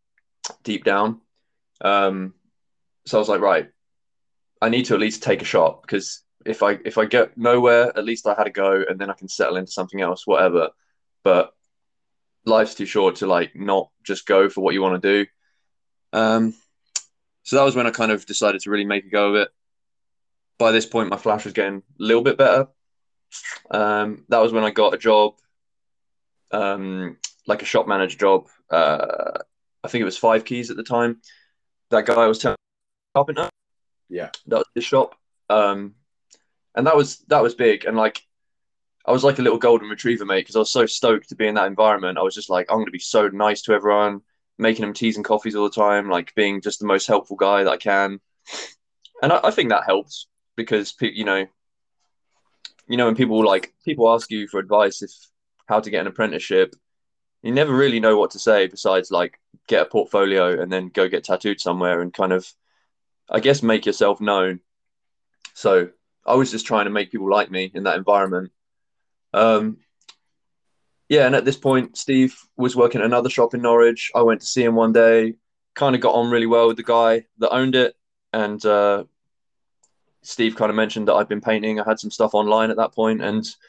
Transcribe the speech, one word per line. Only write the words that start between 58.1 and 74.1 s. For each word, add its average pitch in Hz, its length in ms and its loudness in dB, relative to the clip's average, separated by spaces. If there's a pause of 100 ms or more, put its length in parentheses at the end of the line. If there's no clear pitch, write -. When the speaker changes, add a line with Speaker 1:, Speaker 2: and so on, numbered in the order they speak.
Speaker 1:
what - 140 0
to 98 80 -20
say 104 260 2
besides, 95 460 -2
like, 90 280 -4 (280)
"Get 95 160 2
a - 20 0
portfolio 98 760 0
and 90 140 -6
then 92 160 -4
go 95 180 0
get 90 160 -4
tattooed 98 380 -4
somewhere 90 400 -2
and 90 100 -8
kind 95 220 -2
of, 92 180 -4 (800)
I 110 100 0
guess, 139 220 2
make 113 240 0
yourself 101 340 0
known." 95 420 -2 (920)
So 92 380 0 (340)
I 117 100 0
was 131 140 2
just 113 160 -8
trying 107 200 0
to 101 60 -6
make 104 200 -4
people 95 180 -6
like 101 220 2
me 92 220 -6
in 98 100 -10
that 90 140 -2
environment. 95 540 -2 (800)
Um, 110 460 2 (1300)
yeah, 143 160 6
and 131 100 2
at 120 80 2
this 135 140 -2
point, 131 400 -2
Steve 131 420 0 (160)
was 123 200 -2
working 120 260 2
at 104 40 0
another 120 240 2
shop 117 240 0
in 123 80 -6
Norwich. 117 540 4